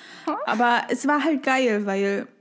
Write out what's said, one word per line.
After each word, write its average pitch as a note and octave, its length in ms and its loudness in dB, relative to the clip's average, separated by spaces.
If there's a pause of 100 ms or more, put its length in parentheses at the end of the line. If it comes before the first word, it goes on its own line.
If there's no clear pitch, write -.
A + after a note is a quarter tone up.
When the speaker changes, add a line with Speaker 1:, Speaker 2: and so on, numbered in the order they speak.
(260)
Speaker 1:
Hm. D#4+ 80 -4 (120)
Speaker 2:
Aber A#3+ 420 2
es C4 200 -2
war D4 160 2
halt D4 180 0
geil, B3 420 0
weil, G3 440 -2 (120)